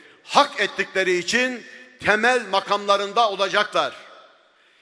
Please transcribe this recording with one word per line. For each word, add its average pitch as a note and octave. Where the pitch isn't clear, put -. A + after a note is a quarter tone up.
hak C#4
ettikleri F#3+
için A3+
temel A3
makamlarında G3+
olacaklar. F#3